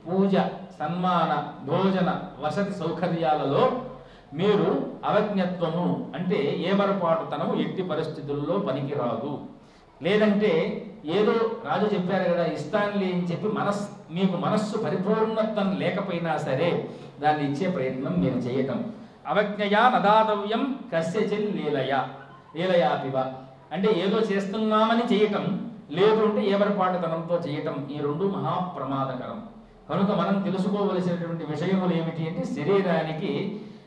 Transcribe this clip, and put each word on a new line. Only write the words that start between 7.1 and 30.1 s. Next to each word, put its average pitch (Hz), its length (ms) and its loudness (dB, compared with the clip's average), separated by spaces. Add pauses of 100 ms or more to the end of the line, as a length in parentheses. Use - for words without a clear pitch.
ఎట్టి 180 220 -2
పరిస్థితుల్లో 151 760 -2
పనికిరాదు. 135 800 -2 (640)
లేదంటే 202 840 2 (200)
ఏదో 214 280 2 (320)
రాజు 196 300 0
చెప్పారు 180 380 0
కదా 170 120 2
ఇస్తానులే 202 600 0
అని 180 180 0
చెప్పి 170 240 -2
మనస్-, - 640 -4
మీకు 185 260 0
మనస్సు - 400 0
పరిపూర్ణత్వం 214 1040 0
లేకపోయినా 170 580 -2
సరే 151 520 0 (300)
దాన్ని 147 320 2
ఇచ్చే 185 200 0
ప్రయత్నం 131 460 -2
మీరు 127 160 2
చేయటం. 123 600 -2 (340)
"అవజ్ఞయా 202 600 2
నదాతవ్యం 214 920 2 (160)
కస్యచిన్ 196 360 0
లీలయా, 147 760 0 (480)
లీలయాపివ." 143 680 2 (460)
అంటే 180 360 2
ఏదో 220 120 2
చేస్తున్నామని 214 960 2
చేయటం, - 560 0 (200)
లేదు 214 340 4
అంటే 202 240 2
ఏమరపాటుతనంతో 180 840 0
చేయటం, 147 560 -4
ఈ 143 80 -8
రెండు 147 260 -2
మహాప్రమాదకరం. 135 1160 -4 (460)
కనుక 185 300 2